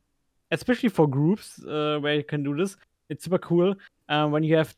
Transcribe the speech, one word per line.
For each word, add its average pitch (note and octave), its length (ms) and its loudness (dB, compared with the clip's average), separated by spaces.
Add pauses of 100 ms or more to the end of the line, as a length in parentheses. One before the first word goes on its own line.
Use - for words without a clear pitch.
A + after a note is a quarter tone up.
(500)
especially A#3 380 0
for E3 180 4
groups, D3 580 -2
uh, D3+ 360 -4
where D3 140 0
you D3 100 -2
can D3 180 -4
do C#3+ 140 -4
this, F#3+ 200 -4 (340)
it's - 140 -12
super F3 140 0
cool, F3 360 0 (340)
uh, D3+ 200 2
when D3+ 140 0
you D#3+ 140 2
have D#3+ 220 0